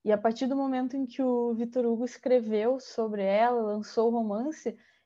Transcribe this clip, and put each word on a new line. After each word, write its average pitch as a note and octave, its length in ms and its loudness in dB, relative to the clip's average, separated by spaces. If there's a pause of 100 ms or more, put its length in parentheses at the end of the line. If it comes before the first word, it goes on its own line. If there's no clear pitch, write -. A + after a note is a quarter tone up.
E G#3 60 2
a G#3 80 4
partir A3+ 260 0
do C4 100 0
momento C4 400 -2
em C4+ 80 -2
que A#3+ 160 -8
o A#3+ 360 0
Victor A#3+ 280 -2
Hugo A#3 220 0
escreveu A#3+ 760 0
sobre G#3+ 440 -4
ela, A3 360 4
lançou G#3+ 480 0
o A#3 40 2
romance, A#3 640 -4 (280)